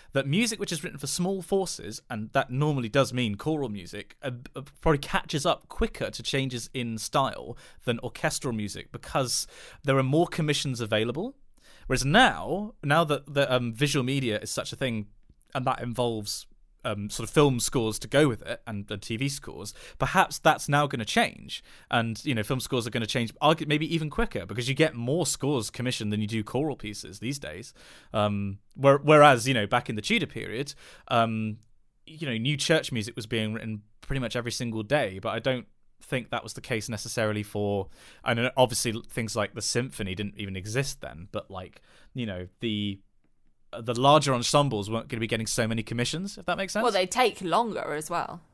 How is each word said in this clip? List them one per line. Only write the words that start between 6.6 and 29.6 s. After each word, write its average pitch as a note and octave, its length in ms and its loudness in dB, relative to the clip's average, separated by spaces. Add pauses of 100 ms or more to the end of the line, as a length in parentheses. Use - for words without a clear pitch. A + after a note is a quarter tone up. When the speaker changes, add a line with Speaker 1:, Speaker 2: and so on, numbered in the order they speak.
Speaker 1:
in A#2 240 -4
style B2 640 -2 (260)
than A#2+ 140 0
orchestral - 560 -4
music, G#2 380 -6
because - 540 -2 (360)
there C3+ 160 4
are C3 60 4
more D#3 240 4
commissions C#3+ 520 -2
available. A#2 560 0 (520)
Whereas C3 180 2
now, E3+ 760 4
now D3 220 4
that D3+ 300 -2
the, C#3 180 4
um, A#2+ 220 0
visual C3+ 300 2
media B2+ 360 0
is - 120 -8
such - 200 -4
a A2 40 -12
thing, A2+ 320 -4 (440)
and C3 140 -2
that B2+ 160 -2
involves, A#2 640 -2 (400)
um, G#2 220 -4
sort - 180 -6
of - 60 -10
film C#3 280 6
scores A2 380 0
to - 80 -10
go C#3 220 6
with G#2+ 140 -2
it A#2 240 -8
and, G2+ 240 -6
and G#2 100 -6
T A2+ 160 -6
V C#3 140 -2
scores, - 420 -10 (260)
perhaps - 400 2
that's - 300 4
now D3 180 4
gonna A#2+ 200 -4
change. - 580 -2 (260)
And, A2+ 360 0
you C#3 80 2
know, A2 80 0
film C3 180 0
scores A#2+ 260 0
are A#2 40 -6
gonna A#2 160 -2
change A#2 300 -2
argu-, D3+ 300 4
maybe D3+ 280 0
even D#3 160 -2
quicker, D3 340 -2
because A#2 240 -6
you C3+ 60 0
get D#3 200 2
more C3 300 0
scores C3+ 460 -2
commissioned A#2+ 420 -2
than G#2+ 80 0
you G#2+ 60 0
do A2 180 -2
choral C#3 320 -4
pieces - 440 -12
these C#3 180 -4
days. F2+ 340 -12 (400)
Um, G2+ 460 0 (160)
where-, C#3 240 6
whereas, C#3+ 500 10
you C3+ 60 4
know, G#2 120 2